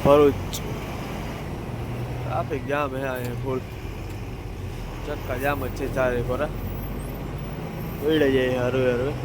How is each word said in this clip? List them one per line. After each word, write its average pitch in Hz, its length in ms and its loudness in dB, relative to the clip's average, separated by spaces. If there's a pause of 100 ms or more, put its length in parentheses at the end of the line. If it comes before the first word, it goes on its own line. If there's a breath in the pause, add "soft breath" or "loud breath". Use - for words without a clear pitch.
ભરૂચ. 143 500 8 (1700)
ટ્રાફિક 147 500 -2
જામ 143 200 0 (120)
હે - 80 -2
અહીંયા 123 320 -4
ફૂલ. 127 180 -2 (1400)
ચક્કા 139 400 -4
જામ 143 220 2
જ 120 40 -2 (100)
છે 139 60 0 (120)
ચારે 127 220 4 (100)
કોરા. 135 200 0 (1600)
ઉડે 151 300 6
જાય 127 280 4
હરવે 127 300 4
હરવે. 127 180 2 (120)